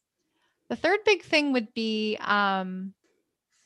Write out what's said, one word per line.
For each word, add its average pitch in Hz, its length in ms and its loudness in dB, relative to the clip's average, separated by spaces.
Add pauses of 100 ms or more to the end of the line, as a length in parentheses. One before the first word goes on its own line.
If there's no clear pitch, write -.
(680)
The 240 60 -6
third 381 300 2
big 381 180 4
thing 294 300 0
would 233 200 -2
be, 214 480 -2
um, 190 720 -2 (720)